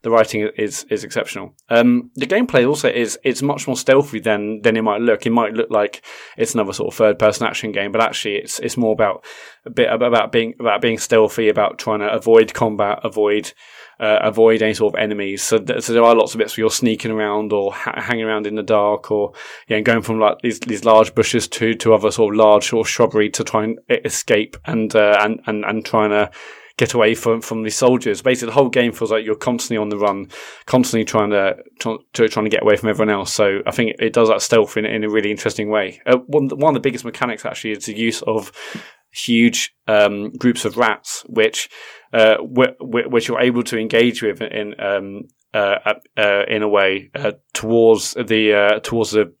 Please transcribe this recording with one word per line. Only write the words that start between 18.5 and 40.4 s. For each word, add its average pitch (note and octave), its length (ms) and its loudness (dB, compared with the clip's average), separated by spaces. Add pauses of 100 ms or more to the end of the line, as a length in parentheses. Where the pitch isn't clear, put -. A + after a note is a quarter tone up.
the G#2+ 80 -4
dark, G#2 480 0
or, G#2 240 -2 (340)
you A2+ 100 -2
know, A2 40 -2
going A2+ 220 0
from, A2 160 -4
like, G#2+ 240 2
these, A#2 160 -4
these G#2+ 260 -8
large A2 300 6
bushes A#2 320 0
to, A2+ 260 -2
to A2 220 4
other G#2 160 2
sort G#2+ 240 0
of - 20 2
large G#2+ 320 6
sort A2+ 160 0
of - 60 -6
shrubbery G#2+ 400 2
to - 120 -6
try A2 200 -2
and A2+ 160 -6 (100)
e-, B2 60 4 (100)
escape - 600 -2
and, A2 300 -4
uh, G#2 260 6
and, A2 260 0
and, G#2+ 180 -6
and A2 180 -4
trying G#2+ 280 0
to G#2 180 2 (480)
get - 160 0
away A2+ 220 4
from, A2+ 260 -2
from A2 220 -8
these A2 120 -6
soldiers. B2 460 0
Basically, B2+ 280 -2
the A2 40 -10
whole C3 160 2
game A#2+ 220 0
feels A2+ 180 -6
like A2 160 -2
you're G#2+ 80 -2
constantly A#2 480 -4
on G#2 80 -4
the G#2 80 -6
run, G2+ 320 -4 (380)
constantly B2 360 2
trying G#2 280 0
to, G2 240 0 (240)
try, A2+ 160 -6 (180)
to, A2+ 160 2
trying G#2+ 160 -2
to G#2+ 60 -2
get G#2 100 0
away G#2+ 140 4
from A2 140 -2
everyone G#2+ 220 0
else. G2 220 -4
So G2+ 320 0
I G#2 60 -2
think A2+ 260 -2
it A2+ 160 -2
does A2+ 160 4
that G#2 140 2
stealth A2 340 2
in, G#2+ 80 -2
in G#2+ 180 -4
a G#2+ 60 -4
really G#2 220 0
interesting G#2+ 400 -6
way. G2 340 -2
Uh, B2+ 120 4 (100)
one, C#3+ 220 0
one D3 200 0
of D3 60 2
the B2+ 120 -4
biggest A#2 160 -4
mechanics A#2 440 -6
actually - 240 -8
is G#2 160 -8
the G#2 100 -10
use A2+ 240 -2
of A2 300 -4 (600)
huge, A#2 600 0 (140)
um, G#2 460 2
groups B2 320 0